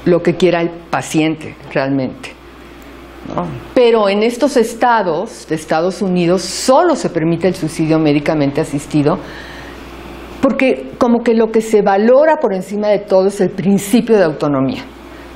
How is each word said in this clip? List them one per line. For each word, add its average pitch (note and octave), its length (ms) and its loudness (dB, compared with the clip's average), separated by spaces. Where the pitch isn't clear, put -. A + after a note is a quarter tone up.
lo E3+ 180 2
que E3+ 140 0
quiera E3+ 240 2
el E3+ 100 -2
paciente D#3 640 -2
realmente, C3+ 600 -4
¿no? F3+ 120 -4
Pero A#3 340 4
en G3+ 140 0
estos A#3+ 340 -2
estados A3 920 0
de D3+ 60 -4
Estados E3 480 -2
Unidos F3+ 400 0
solo D4+ 520 2
se F#3 160 -2
permite E3 380 0
el F3+ 60 -2
suicidio D#3 440 -2
médicamente D3 640 0
asistido D3+ 580 -2
porque C4 580 0
como A#3 240 2
que A#3 120 2
lo A3 160 2
que A3+ 100 2
se A3 220 2
valora A#3+ 540 4
por A#3 180 0
encima G3+ 340 -4
de G#3 100 4
todo F#3+ 300 2
es G3+ 120 -2
el F#3 100 2
principio G3 640 2
de F#3 80 6
autonomía. C#3+ 580 0